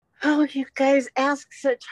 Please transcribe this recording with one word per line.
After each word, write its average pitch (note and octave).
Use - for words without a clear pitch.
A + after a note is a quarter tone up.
Oh, D4
you C4+
guys C4+
ask C#4
such C4